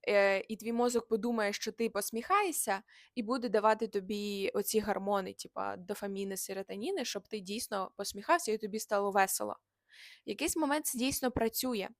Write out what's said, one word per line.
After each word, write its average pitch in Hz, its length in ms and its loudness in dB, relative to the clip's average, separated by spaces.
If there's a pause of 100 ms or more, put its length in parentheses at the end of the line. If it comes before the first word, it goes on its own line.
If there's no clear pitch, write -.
е, 196 400 6
і 220 80 -6
твій 214 180 -4
мозок 240 340 2
подумає, 220 460 2
що - 180 -6
ти 226 180 0
посміхаєшся, 233 920 0 (340)
і 240 80 -2
буде 240 260 -2
давати 220 380 4
тобі 202 640 -2
оці 208 260 2
гормони, 196 540 0
типа - 440 -6
дофаміни, 196 600 -6
серотоніни, 202 680 -4
щоб - 220 -6
ти 220 120 -6
дійсно 196 580 -6
посміхався - 540 0
і 220 60 2
тобі 214 220 -4
стало 202 320 0
весело. 190 440 2 (720)
В - 20 -10
якийсь 269 280 -2
момент 302 280 2
це - 120 -2
дійсно 254 340 2
працює. 226 580 0 (100)